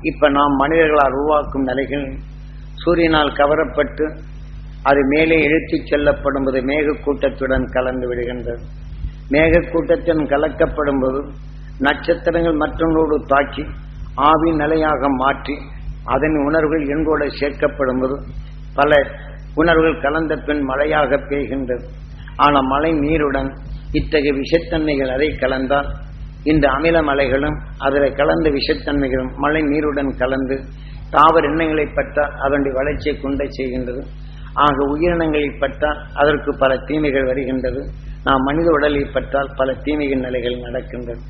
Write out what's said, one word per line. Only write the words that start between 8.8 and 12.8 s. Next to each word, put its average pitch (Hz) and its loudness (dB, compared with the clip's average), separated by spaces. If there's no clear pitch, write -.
மேகக்கூட்டத்துடன் 160 2
கலக்கப்படும் 147 0
போது 131 0
நட்சத்திரங்கள் 165 2
மற்றொன்றோடு 156 2